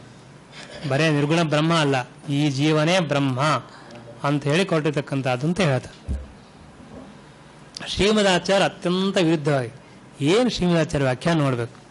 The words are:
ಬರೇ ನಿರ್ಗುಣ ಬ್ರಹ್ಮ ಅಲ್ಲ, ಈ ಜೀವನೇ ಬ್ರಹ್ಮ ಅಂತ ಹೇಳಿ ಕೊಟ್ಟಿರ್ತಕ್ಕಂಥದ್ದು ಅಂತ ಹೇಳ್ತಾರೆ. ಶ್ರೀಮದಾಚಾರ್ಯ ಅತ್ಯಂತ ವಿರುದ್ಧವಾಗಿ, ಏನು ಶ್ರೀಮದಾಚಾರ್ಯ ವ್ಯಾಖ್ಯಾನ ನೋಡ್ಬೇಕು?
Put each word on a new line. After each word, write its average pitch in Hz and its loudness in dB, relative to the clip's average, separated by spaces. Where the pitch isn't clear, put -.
ಬರೇ 151 2
ನಿರ್ಗುಣ 147 2
ಬ್ರಹ್ಮ 156 0
ಅಲ್ಲ, 147 2
ಈ 147 0
ಜೀವನೇ 156 2
ಬ್ರಹ್ಮ 139 -2
ಅಂತ 143 0
ಹೇಳಿ 160 0
ಕೊಟ್ಟಿರ್ತಕ್ಕಂಥದ್ದು 143 -2
ಅಂತ 180 -2
ಹೇಳ್ತಾರೆ. 127 -2
ಶ್ರೀಮದಾಚಾರ್ಯ 190 2
ಅತ್ಯಂತ 185 -2
ವಿರುದ್ಧವಾಗಿ, 151 0
ಏನು 208 2
ಶ್ರೀಮದಾಚಾರ್ಯ 165 0
ವ್ಯಾಖ್ಯಾನ 135 0
ನೋಡ್ಬೇಕು? 123 -2